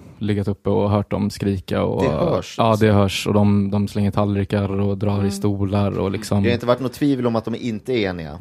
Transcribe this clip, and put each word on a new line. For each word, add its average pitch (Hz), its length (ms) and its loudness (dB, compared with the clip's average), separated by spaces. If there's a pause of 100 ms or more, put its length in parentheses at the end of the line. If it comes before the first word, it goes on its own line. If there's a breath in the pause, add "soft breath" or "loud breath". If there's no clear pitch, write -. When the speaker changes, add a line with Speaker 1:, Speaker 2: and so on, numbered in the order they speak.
(180)
Speaker 1:
legat 101 300 -2
uppe 101 220 -2
och 101 200 2
hört 101 200 0
dem 101 200 -2
skrika 98 520 -2
och 95 200 0
Speaker 2:
Det 85 80 2
hörs, 110 480 -2
Speaker 1:
ja, 117 60 2
Speaker 2:
alltså. 110 220 4
Speaker 1:
det 107 60 6
hörs. 101 340 2
Och 101 80 2
de, 101 360 4
de 101 180 0
slänger 101 220 0
tallrikar 101 680 0
och 101 180 0
drar 101 160 0
Speaker 3:
Mm. 101 120 0
Speaker 1:
i 98 40 0
stolar 101 680 -2
och 92 120 -2
liksom 98 320 -2
Speaker 2:
Det 104 60 2
har 120 60 2
inte 120 120 -4
varit 120 140 2
något 127 120 -4
tvivel 135 340 0
om 113 100 0
att 110 80 -2
de 113 100 -6
inte 110 380 -6
är 107 180 0
eniga. 78 300 -8